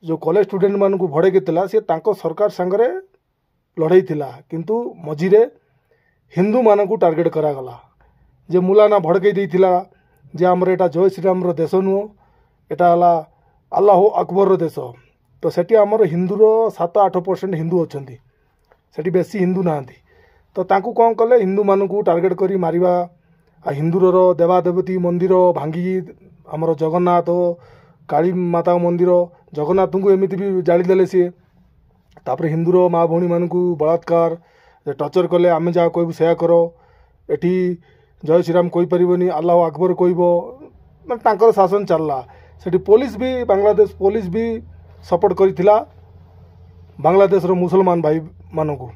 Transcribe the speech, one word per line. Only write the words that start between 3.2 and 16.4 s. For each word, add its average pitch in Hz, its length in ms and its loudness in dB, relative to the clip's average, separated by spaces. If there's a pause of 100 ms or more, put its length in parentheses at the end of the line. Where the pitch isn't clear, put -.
ଲଢ଼େଇ 165 220 4
ଥିଲା, 147 280 -6 (200)
କିନ୍ତୁ 214 480 -6
ମଝିରେ 175 440 0 (960)
ହିନ୍ଦୁମାନଙ୍କୁ 208 580 2
ଟାର୍ଗେଟ 170 320 0
କରାଗଲା। 139 520 -4 (720)
ଯେ 165 100 2
ମୁଲାନା 208 400 4
ଭଡ଼କେଇ 185 320 0
ଦେଇଥିଲା 185 540 0 (500)
ଯେ 170 100 -2
ଆମର 180 240 2
ଏଇଟା 180 180 0
ଜୟ 170 220 0
ଶ୍ରୀରାମର 185 440 -2
ଦେଶ 160 220 -4
ନୁହଁ, 190 260 0 (680)
ଏଇଟା 175 200 2
ହେଲା 170 220 4 (600)
ଆଲ୍ଲାହ 190 340 4
ଆକବରର 190 500 0
ଦେଶ। 156 200 -6 (680)
ତ 170 40 -2
ସେଠି 175 280 -2
ଆମର 214 280 2
ହିନ୍ଦୁର 202 680 0